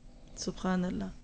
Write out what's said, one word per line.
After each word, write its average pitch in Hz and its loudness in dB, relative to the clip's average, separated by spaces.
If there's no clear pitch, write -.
सुभान 185 2
अल्लाह। 185 0